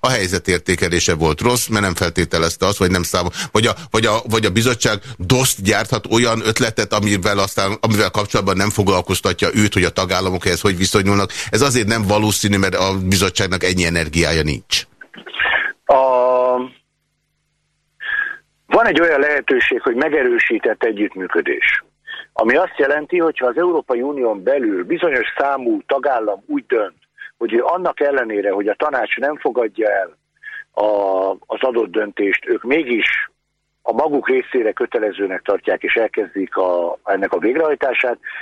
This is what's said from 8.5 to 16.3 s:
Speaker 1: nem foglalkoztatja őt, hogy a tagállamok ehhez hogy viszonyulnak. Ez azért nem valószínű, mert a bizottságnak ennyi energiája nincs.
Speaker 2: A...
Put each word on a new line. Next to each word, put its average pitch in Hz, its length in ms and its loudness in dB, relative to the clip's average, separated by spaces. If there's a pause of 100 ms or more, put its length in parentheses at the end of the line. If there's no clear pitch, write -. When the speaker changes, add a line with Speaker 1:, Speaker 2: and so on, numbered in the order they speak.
Speaker 1:
nem 101 140 0
foglalkoztatja 92 840 0
őt, 104 180 2
hogy 90 120 2
a 82 60 2
tagállamok 92 560 -2
ehhez 87 140 0
hogy 98 160 0
viszonyulnak. 98 560 2 (180)
Ez 110 100 2
azért 123 260 2
nem 110 200 0
valószínű, 104 500 2
mert 95 180 2
a 95 240 0 (100)
bizottságnak 92 560 0
ennyi 92 200 2
energiája 82 580 0
nincs. - 440 -4 (1000)
Speaker 2:
A... 131 180 4 (2750)